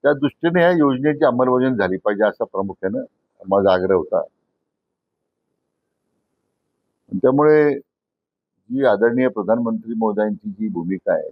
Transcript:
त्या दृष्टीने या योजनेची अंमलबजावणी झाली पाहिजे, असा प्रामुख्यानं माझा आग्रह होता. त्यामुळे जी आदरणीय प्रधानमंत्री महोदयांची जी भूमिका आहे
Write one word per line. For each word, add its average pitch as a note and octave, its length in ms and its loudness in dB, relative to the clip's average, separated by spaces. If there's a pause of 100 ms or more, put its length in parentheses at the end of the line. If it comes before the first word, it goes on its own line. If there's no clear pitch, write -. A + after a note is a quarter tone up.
त्या C#3+ 120 2
दृष्टीने D#3+ 480 -2
या E3+ 100 4
योजनेची D3 540 0
अंमलबजावणी B2+ 500 2
झाली F#2+ 220 -2
पाहिजे, G#2 300 0
असा G#2 160 -4
प्रामुख्यानं G2 560 -6 (500)
माझा G2 240 2
आग्रह F#2 220 0
होता. E2+ 260 -2 (3000)
त्यामुळे D3 640 4 (880)
जी C3+ 160 -2
आदरणीय A#2 420 2
प्रधानमंत्री A2+ 680 -4
महोदयांची G#2+ 560 -4
जी G#2 180 -8
भूमिका F2+ 460 -4
आहे D2+ 180 -4